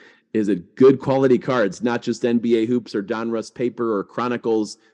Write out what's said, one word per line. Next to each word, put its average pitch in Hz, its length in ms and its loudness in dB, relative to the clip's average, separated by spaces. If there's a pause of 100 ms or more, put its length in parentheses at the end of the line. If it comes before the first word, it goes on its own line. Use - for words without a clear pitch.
(340)
Is 107 160 -2
it 90 260 -4
good 131 240 6
quality 135 400 2
cards, 110 420 -2
not 120 200 -2
just - 240 -4
N 120 140 2
B 117 180 2
A 110 80 2
hoops 120 280 -2
or 107 80 -4
Donruss 113 520 -6
paper 117 440 -4
or 95 60 -2
Chronicles 113 760 -4 (160)